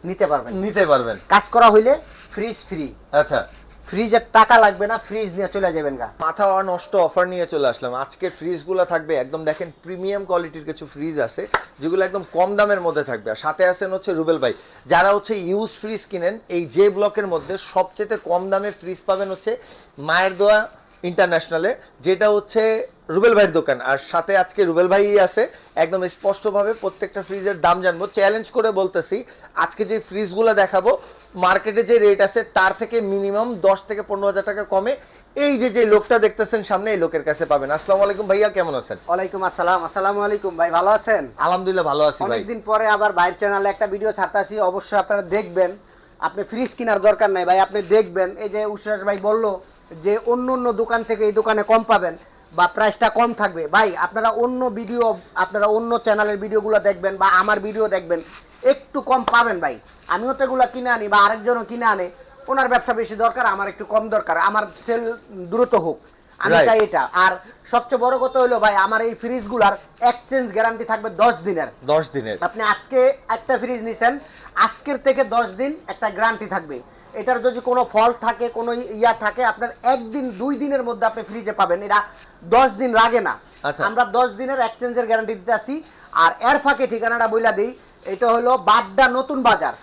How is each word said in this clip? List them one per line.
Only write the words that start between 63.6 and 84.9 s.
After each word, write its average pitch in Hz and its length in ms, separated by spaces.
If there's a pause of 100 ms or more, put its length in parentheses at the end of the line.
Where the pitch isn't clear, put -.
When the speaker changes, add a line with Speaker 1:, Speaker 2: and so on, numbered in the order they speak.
Speaker 1:
একটু 196 160
কম 214 240
দরকার, 214 300
আমার 202 240 (240)
সেল 233 300 (140)
দ্রুত 214 440
হোক, 165 240 (400)
আমি - 160
Speaker 2:
রাইট। 160 140
Speaker 1:
চাই 220 100
এটা। 143 340
আর 185 200 (380)
সবচেয়ে 240 300
বড় 254 180
কথা 254 220
হলো 247 200
ভাই, 208 160
আমার 202 240
এই 226 140
ফ্রিজগুলার 220 580 (280)
এক্সচেঞ্জ 240 520
গ্যারান্টি 226 320
থাকবে 220 260
দশ 214 240 (100)
দিনের। 165 240 (180)
Speaker 2:
দশ 156 260
দিনের। 110 280
Speaker 1:
আপনি 214 220
আজকে 214 380 (280)
একটা 226 300
ফ্রিজ 240 240
নিছেন, 233 360 (360)
আজকের 254 500
থেকে 269 200
দশ 226 260
দিন 262 260 (100)
একটা 208 240
গ্যারান্টি 214 360
থাকবে। 160 340 (340)
এটার 233 280
যদি 240 180
কোনো 247 240
ফল্ট 226 360
থাকে, 233 280
কোনো 233 240
ইয়া 226 480
থাকে, 214 240
আপনার 220 260 (120)
একদিন 254 480
দুই 240 260
দিনের 277 260
মধ্যে 233 240
আপনি 226 160
ফ্রিজে 208 300
পাবেন, 185 300
এটা 208 200 (420)
দশ 233 260
দিন 240 240
লাগে 226 260
না। 147 180 (240)
Speaker 2:
আচ্ছা। 147 240
Speaker 1:
আমরা 226 180
দশ 233 260
দিনের 262 300
এক্সচেঞ্জের 240 460